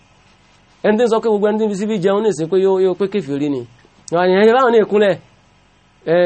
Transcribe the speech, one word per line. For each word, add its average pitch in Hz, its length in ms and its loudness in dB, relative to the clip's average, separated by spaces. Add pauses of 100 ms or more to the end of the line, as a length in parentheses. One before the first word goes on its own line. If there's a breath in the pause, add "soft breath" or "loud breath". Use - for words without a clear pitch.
(840)
Ẹni 214 140 2
tí 240 60 2
ń 214 60 2
sọ 220 100 0
pé 226 80 -4
gbogbo 208 200 0
ẹni 214 100 -2
tí 220 80 -2
ń 208 40 -2
fi 202 60 -6
síbí 214 220 -6
jẹun 196 240 0
ní 220 80 0
ìsìn 160 180 -4
pé 190 80 -2
yóò, 190 240 2
yóò 185 140 0
pé 202 120 -6
kèfèrí 147 440 -4
ni. 135 100 -4 (480)
Àwọn 175 180 0
ènìyàn 190 200 4
ṣe 226 80 6
báwọn 254 180 2
ní 226 80 4
ìkúnlẹ̀. 202 360 0 (880)
Ẹ, 160 80 0 (120)